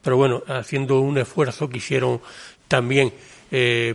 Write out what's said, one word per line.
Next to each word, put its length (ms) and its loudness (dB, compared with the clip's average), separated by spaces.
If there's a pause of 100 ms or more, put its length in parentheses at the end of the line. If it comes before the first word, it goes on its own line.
pero 140 2
bueno, 320 4
haciendo 540 0
un 160 0
esfuerzo 520 -2
quisieron 520 -2 (460)
también, 460 2 (380)
eh, 440 0